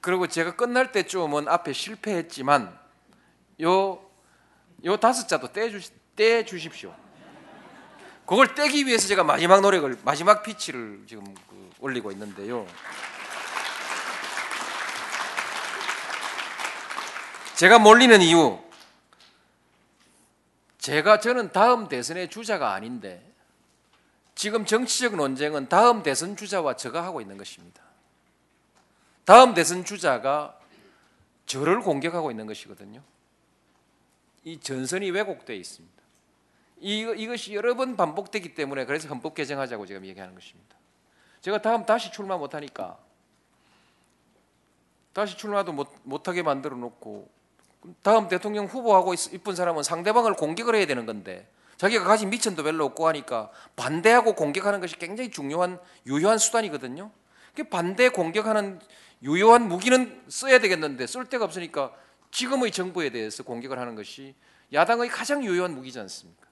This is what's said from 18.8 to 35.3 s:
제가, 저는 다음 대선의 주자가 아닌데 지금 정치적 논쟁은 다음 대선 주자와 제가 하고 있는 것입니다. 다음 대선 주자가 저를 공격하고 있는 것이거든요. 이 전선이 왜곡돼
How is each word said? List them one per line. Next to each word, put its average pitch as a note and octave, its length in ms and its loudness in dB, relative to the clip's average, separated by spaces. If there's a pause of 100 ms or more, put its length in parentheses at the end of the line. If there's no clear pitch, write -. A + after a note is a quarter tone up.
제가, D#3 420 4
저는 A3+ 320 -2
다음 A3+ 340 4
대선의 D#3 440 -8
주자가 G3+ 420 -4
아닌데 G2+ 580 -12 (1040)
지금 G#3+ 300 -4
정치적 A#3 520 0
논쟁은 C#3 520 -2
다음 A3 340 6
대선 E3 320 -4
주자와 F3+ 420 -4
제가 C#3+ 280 -8
하고 E3+ 160 -10
있는 G2 160 -14
것입니다. F2+ 500 -20 (1400)
다음 A#3+ 240 12
대선 F3 320 0
주자가 D3 720 -2 (840)
저를 D#3+ 380 -2
공격하고 E3 480 -4
있는 A2 160 -10
것이거든요. G#2+ 560 -18 (1400)
이 D#3 160 -16
전선이 C#3+ 520 -6
왜곡돼 F#3 440 -6